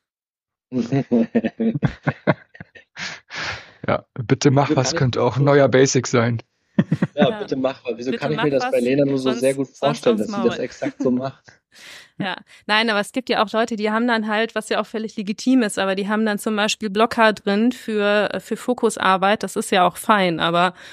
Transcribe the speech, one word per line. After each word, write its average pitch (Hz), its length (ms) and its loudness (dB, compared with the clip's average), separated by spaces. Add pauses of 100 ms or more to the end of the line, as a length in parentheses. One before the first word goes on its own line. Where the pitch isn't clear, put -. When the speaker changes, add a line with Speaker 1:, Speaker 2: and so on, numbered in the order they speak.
(720)
Speaker 1:
<laughs> 120 1080 0 (2000)
Speaker 2:
Ja, - 280 -2
„bitte 135 360 2
mach 139 200 4
Speaker 1:
Wieso 151 60 2
Speaker 2:
was“ 131 140 0
Speaker 1:
kann - 60 -4
ich - 40 -4
Speaker 2:
könnte 117 220 0
auch 127 140 0
ein 135 80 2
Speaker 1:
das - 20 4
Speaker 2:
neuer 139 220 6
Basic 127 380 4
sein. 117 360 0 (720)
Speaker 1:
Ja, 143 160 2
Speaker 3:
Ja. 107 80 -6
Speaker 1:
„bitte 131 180 -6
mach 131 280 -4
was“. 120 120 -6
Wieso 120 140 -6
Speaker 3:
„Bitte 117 100 -6
Speaker 1:
kann 147 120 -4
ich 147 40 -2
Speaker 3:
mach 135 60 -2
Speaker 1:
mir 147 80 0
das 135 140 0
Speaker 3:
was, - 60 -4
Speaker 1:
bei 127 100 0
Lena 135 240 2
nur 139 140 0
so 131 140 0
Speaker 3:
sonst, 123 80 -4
Speaker 1:
sehr 135 140 2
gut 139 140 -6
Speaker 3:
sonst - 100 -20
Speaker 1:
vorstellen, 131 360 0
Speaker 3:
aufs 104 60 -2
Speaker 1:
dass 107 140 -4
sie - 60 -4
das 117 140 0
Speaker 3:
Maul.“ - 60 -8
Speaker 1:
exakt - 420 -8
so - 80 0
macht? 131 360 -6
Speaker 3:
<laughs> - 160 -20 (560)
Ja, 190 180 -6 (300)
nein, 220 240 2
aber 202 100 0
es - 120 -8
gibt - 180 -6
ja 214 120 2
auch 208 100 -2
Leute, 226 240 -2
die 214 140 -2
haben 226 160 0
dann 226 220 -2
halt, 220 260 -2
was 220 140 -6
ja 208 120 0
auch 214 60 -6
völlig 220 300 -8
legitim 226 460 0
ist, 208 160 -2
aber 190 160 0
die 196 140 -4
haben 220 180 0
dann 208 120 -2
zum 214 160 -4
Beispiel 214 360 -2
Blocker 220 420 2
drin 208 400 0
für, 208 600 -2
äh, 190 80 -6
für - 160 -8
Fokusarbeit. 202 840 0
Das 196 140 -8
ist 160 140 -6
ja 180 160 4
auch 175 100 -2
fein, 185 420 2
aber 175 360 2 (180)